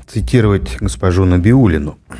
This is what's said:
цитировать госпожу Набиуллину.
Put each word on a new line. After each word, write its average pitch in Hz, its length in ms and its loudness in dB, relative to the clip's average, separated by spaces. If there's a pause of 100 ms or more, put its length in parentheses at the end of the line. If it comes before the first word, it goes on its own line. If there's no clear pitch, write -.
цитировать 104 720 -2
госпожу 95 460 0
Набиуллину. 90 720 2 (220)